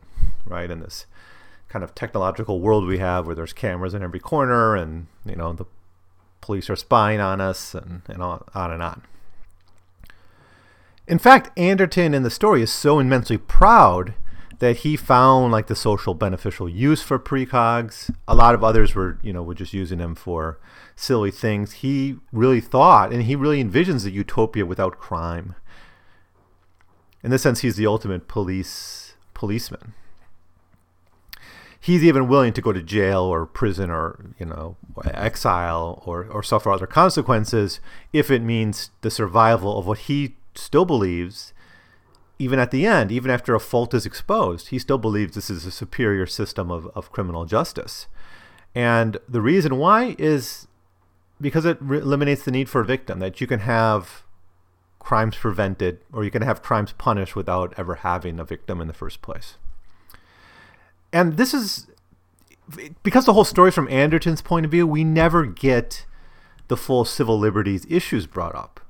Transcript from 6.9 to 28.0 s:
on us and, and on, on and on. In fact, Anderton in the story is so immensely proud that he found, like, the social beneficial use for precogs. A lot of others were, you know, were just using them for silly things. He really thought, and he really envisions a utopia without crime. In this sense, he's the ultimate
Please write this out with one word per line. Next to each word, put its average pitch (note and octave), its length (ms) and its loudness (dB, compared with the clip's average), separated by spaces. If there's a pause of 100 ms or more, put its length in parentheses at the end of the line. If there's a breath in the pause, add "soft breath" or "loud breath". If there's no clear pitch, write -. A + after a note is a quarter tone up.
on F#2+ 220 -2
us F#2+ 340 -6
and, F2 320 -14
and F#2 160 -14
on, F2 220 -10 (100)
on F2+ 160 -6
and E2 100 -8
on. - 220 -10 (2000 soft breath)
In E3+ 100 2
fact, - 400 8
Anderton F3+ 560 2
in C3+ 80 2
the A#2 80 0
story G3 320 4
is A2+ 100 -2
so D3 280 4
immensely B2+ 360 2
proud G#2+ 760 8 (460 loud breath)
that A#2+ 180 2
he D3+ 180 -2
found, C3 540 6
like, A2 160 2
the A2+ 80 -4
social G#2 400 -2
beneficial F#2 540 -4
use C3 340 2
for C3+ 160 -2
precogs. A#2+ 960 -2 (140)
A A#2 60 6
lot A#2 200 10
of G#2+ 80 0
others A2 320 8
were, F#2 280 -4
you G#2 100 -6
know, F2+ 100 -6
were E2+ 120 -8
just F#2+ 200 -10
using F#2 240 -6
them E2+ 160 -8
for E2 460 -8 (340 loud breath)
silly G#2+ 360 -2
things. G#2 420 -4
He C3+ 440 -4 (160)
really A#2+ 280 4
thought, C3 520 4
and A#2 120 -2
he C3 120 0
really C#3+ 260 0
envisions B2 440 0
a G2 40 -8
utopia G2 540 -2
without F#2 340 -4
crime. E2+ 580 -8 (1700 soft breath)
In A#2+ 80 -4
this C3 120 2
sense, B2+ 180 2
he's A2+ 160 -2
the G#2+ 100 0
ultimate G2+ 420 -4